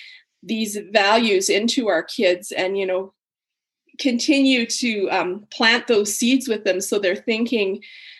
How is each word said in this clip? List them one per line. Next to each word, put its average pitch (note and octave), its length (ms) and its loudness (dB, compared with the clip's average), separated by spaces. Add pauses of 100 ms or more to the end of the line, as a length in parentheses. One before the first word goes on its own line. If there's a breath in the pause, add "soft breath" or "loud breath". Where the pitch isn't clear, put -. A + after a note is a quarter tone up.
(440 loud breath)
these G#3+ 340 -4 (140)
values G#3 560 4
into A3 400 0
our E3+ 160 0
kids F#3 480 0
and, F#3+ 260 -2
you G3 80 -2
know, F#3 260 -4 (840)
continue C4 680 2
to, G#3+ 420 -4
um, F#3 420 -4
plant A#3+ 360 2
those G#3 280 2
seeds B3 320 0
with G#3+ 180 -4
them F#3+ 180 0
so G#3 160 -2
they're G3 180 0
thinking A3 680 -2 (360 loud breath)